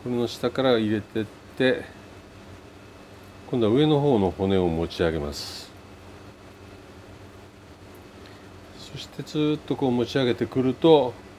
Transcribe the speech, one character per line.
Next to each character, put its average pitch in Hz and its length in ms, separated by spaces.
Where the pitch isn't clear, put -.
こ 123 60
れ 123 60
の 120 120
下 120 220
か 131 140
ら 127 140
入 110 140
れ 107 100
て 110 200
っ 104 40
て、 131 260
今 131 120
度 110 60
は 104 60
上 147 140
の 151 140
方 139 180
の 92 120
骨 98 260
を 90 100
持 82 220
ち - 140
上 82 80
げ 80 80
ま 73 140
す。 - 380
そ - 200
し - 100
て - 160
ず 151 340
っ - 80
と 139 100
こ 139 120
う 123 40
持 120 140
ち 139 140
上 131 60
げ 120 100
て 120 100
く - 160
る 127 120
と、 143 400